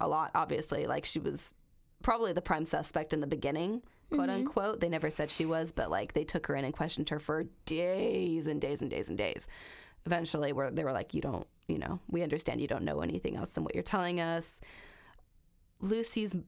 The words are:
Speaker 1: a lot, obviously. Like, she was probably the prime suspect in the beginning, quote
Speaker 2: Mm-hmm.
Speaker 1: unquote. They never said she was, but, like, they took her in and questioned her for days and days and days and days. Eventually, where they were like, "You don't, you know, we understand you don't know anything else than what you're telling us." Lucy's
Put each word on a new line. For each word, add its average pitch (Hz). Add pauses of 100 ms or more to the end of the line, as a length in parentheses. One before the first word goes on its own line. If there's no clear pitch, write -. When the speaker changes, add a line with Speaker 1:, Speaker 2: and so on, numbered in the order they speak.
Speaker 1:
a -
lot, 151
obviously. 147
Like, -
she -
was - (480)
probably 220
the 175
prime 160
suspect 156
in 156
the 143
beginning, 156 (280)
quote 190
Speaker 2:
Mm-hmm. 185
Speaker 1:
unquote. 214
They 170
never 160
said 156
she 160
was, 160
but, 95
like, 95
they 156
took -
her 147
in 139
and 135
questioned 165
her 147
for 156 (200)
days 175
and 151
days 143
and -
days -
and 90
days. - (580)
Eventually, 160
where 135
they 165
were 135
like, 107
"You 147
don't, 127 (220)
you 160
know, 175
we 170
understand 151
you 143
don't -
know 85
anything -
else -
than 165
what -
you're -
telling 175
us." 165 (1200)
Lucy's 214 (120)